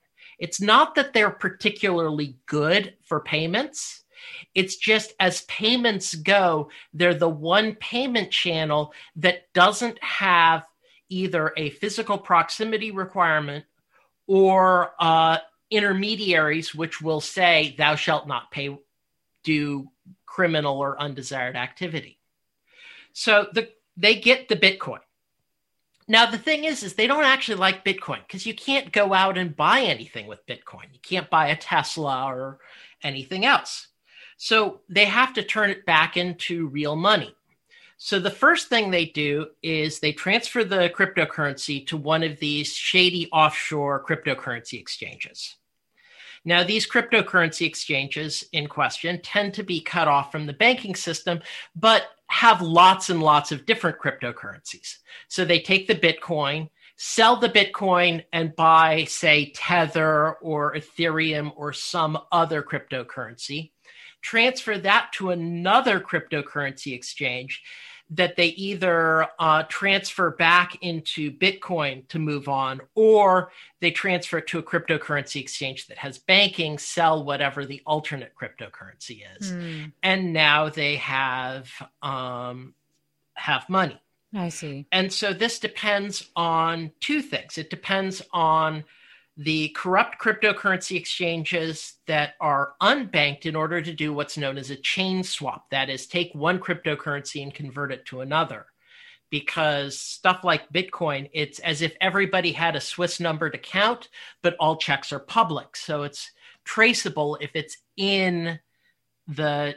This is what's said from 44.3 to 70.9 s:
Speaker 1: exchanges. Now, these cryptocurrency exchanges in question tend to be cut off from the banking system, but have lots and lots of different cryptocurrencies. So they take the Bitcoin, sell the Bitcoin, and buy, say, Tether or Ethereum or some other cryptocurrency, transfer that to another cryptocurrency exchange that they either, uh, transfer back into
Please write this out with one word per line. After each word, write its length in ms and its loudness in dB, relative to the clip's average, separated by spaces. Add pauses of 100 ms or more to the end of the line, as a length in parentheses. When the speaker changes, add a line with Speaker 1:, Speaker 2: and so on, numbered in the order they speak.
Speaker 1:
exchanges. 760 -14 (880)
Now, 220 2
these 240 -2
cryptocurrency 760 2
exchanges 840 -6
in 160 -4
question 540 -4
tend 320 -2
to 100 -8
be 160 -4
cut 300 0
off 200 2
from 160 -6
the 60 -6
banking 440 0
system, 440 -4 (340)
but 300 6 (240)
have 340 6
lots 480 6
and 140 0
lots 300 4
of 120 -8
different 340 0
cryptocurrencies. 1000 -8 (320)
So 160 -2
they 140 4
take 280 0
the 80 4
Bitcoin, 760 0 (280)
sell 400 4
the 100 2
Bitcoin, 840 2
and 220 -2
buy, 500 6
say, 500 2
Tether 800 2
or 420 -4
Ethereum 800 -4
or 160 -8
some 460 -4 (140)
other 300 2
cryptocurrency, 1120 -10 (500)
transfer 580 0
that 340 2
to 160 -4
another 720 2
cryptocurrency 920 -6
exchange 680 -8 (460)
that 260 0
they 120 4
either, 800 2 (120)
uh, 240 4
transfer 640 -2
back 520 4
into 500 -6